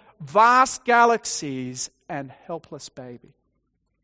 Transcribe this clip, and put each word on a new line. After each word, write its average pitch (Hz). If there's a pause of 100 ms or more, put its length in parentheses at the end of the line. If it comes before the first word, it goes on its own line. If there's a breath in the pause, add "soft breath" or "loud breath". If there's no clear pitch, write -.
(200 soft breath)
vast 226
galaxies 151 (180)
and 139 (160)
helpless 160
baby. 123 (720)